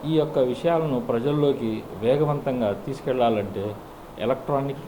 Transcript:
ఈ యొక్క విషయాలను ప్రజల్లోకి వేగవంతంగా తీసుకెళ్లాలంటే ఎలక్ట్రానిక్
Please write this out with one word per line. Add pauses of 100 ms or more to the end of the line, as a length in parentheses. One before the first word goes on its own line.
ఈ
యొక్క (120)
విషయాలను (120)
ప్రజల్లోకి (320)
వేగవంతంగా (140)
తీసుకెళ్లాలంటే (600)
ఎలక్ట్రానిక్